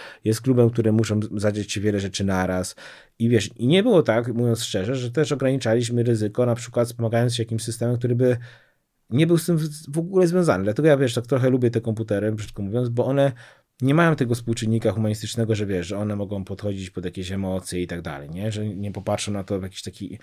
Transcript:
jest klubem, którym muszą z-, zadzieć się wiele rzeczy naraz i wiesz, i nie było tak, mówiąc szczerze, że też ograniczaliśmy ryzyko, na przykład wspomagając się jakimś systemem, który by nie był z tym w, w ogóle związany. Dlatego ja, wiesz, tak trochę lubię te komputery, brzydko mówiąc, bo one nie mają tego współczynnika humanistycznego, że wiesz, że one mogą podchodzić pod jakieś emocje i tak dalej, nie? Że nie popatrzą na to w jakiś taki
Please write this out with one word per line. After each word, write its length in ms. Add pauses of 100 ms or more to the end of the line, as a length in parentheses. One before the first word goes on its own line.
(240)
jest 160
klubem, 300
którym 240
muszą 280
z-, 60 (120)
zadzieć 320
się 80
wiele 200
rzeczy 240
naraz 500 (440)
i 100
wiesz, 280
i 100
nie 160
było 200
tak, 320
mówiąc 300
szczerze, 320
że 140
też 220
ograniczaliśmy 720
ryzyko, 440
na 80
przykład 340
wspomagając 460
się 80
jakimś 200
systemem, 360
który 160
by 220 (720)
nie 160
był 120
z 80
tym 100
w, 120 (200)
w 100
ogóle 280
związany. 380
Dlatego 240
ja, 80
wiesz, 180
tak 120
trochę 240
lubię 200
te 100
komputery, 520
brzydko 300
mówiąc, 260
bo 180
one 260 (500)
nie 120
mają 220
tego 180
współczynnika 580
humanistycznego, 640
że 120
wiesz, 200
że 120
one 180
mogą 280
podchodzić 460
pod 140
jakieś 280
emocje 500
i 40
tak 160
dalej, 280
nie? 220
Że 160
nie 240
popatrzą 400
na 120
to 160
w 20
jakiś 200
taki 400